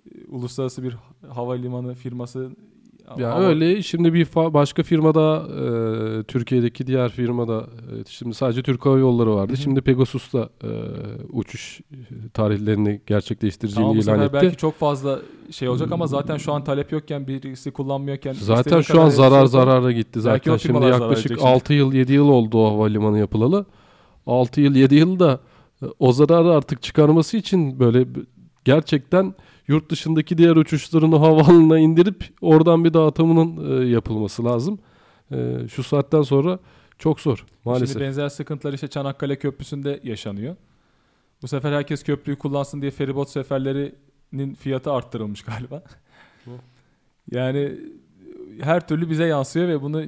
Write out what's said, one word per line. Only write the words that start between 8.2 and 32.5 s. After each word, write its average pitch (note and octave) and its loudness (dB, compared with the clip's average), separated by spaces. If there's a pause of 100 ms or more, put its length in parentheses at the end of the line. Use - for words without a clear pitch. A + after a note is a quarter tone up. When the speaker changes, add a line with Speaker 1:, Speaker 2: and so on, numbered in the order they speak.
Speaker 2:
sadece B2+ -2
Türk B2+ -4
Hava C3+ 4
Yolları A#2 2
vardı. G2 -2
Speaker 1:
Hı C3 -4
hı. C3 -4
Speaker 2:
Şimdi C3+ -2
Pegasus B2+ -2
da, A2+ -4 (140)
e, A2+ -10 (600)
uçuş - -12 (520)
tarihlerini G#2 -2
gerçekleştireceğini G#2 -4
Speaker 1:
Tamam, A2 2
bu A2 2
Speaker 2:
ilan G#2+ 0
Speaker 1:
sefer G#2+ 2
Speaker 2:
etti. C#3 -2
Speaker 1:
belki F3 2
çok D#3 -2
fazla C#3 -2 (320)
şey B2+ -6
olacak B2+ -4
ama E3+ -4
zaten C#3 -6
şu D3 -6
an D3 -6
talep C#3+ -4
yokken, D3+ -8
birisi C3+ -12
kullanmıyorken, C#3 -8
Speaker 2:
Zaten A2+ 0
Speaker 1:
istediği D3+ 4
Speaker 2:
şu D#3 -2
an E3 8
Speaker 1:
kadar D#3+ 8
Speaker 2:
zarar C3+ 8
Speaker 1:
şey C3+ 8
Speaker 2:
zarara B2+ 4
gitti A#2 -4
Speaker 1:
Belki A2+ -4
Speaker 2:
zaten. A#2 0
Speaker 1:
o D#3+ 2
Speaker 2:
Şimdi - -2
Speaker 1:
firmalar B2 4
zarar B2 4
Speaker 2:
yaklaşık A2+ 0
Speaker 1:
edecek A#2 -4
şimdi. B2+ 4
Speaker 2:
altı C3 2
yıl, C#3 2
yedi C3 2
yıl C#3+ 6
oldu A#2 4
o G#2+ 2
havalimanı G#2+ 0
yapılalı. B2 0 (640)
Altı B2+ 0
yıl, C#3 4
yedi C3+ 6
yıl F3 4
da, C#3+ 4 (440)
e, - -12 (140)
o B2+ 4
zararı E3 4
artık D3+ -2
çıkarması D#3 2
için D3+ -2
böyle B2 2
b-, - -8 (460)
gerçekten D#3+ 0 (340)
Yurt D#3 -2
dışındaki D#3+ -2
diğer E3+ 6
uçuşlarını D#3+ 2
havaalanına D#3+ 6
indirip E3 2 (120)
oradan E3 4